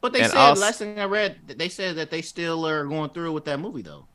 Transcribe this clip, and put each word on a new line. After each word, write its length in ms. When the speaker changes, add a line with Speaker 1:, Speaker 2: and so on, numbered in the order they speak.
Speaker 1:
But 120
they 80
Speaker 2:
And 120
Speaker 1:
said, 60
Speaker 2:
als- 220
Speaker 1:
last 200
thing 200
I 40
read, 420
th-, 120
they 120
said 260
that 140
they 100
still 460
are 200
going 220
through 240
with 140
that 120
movie, 220
though. 240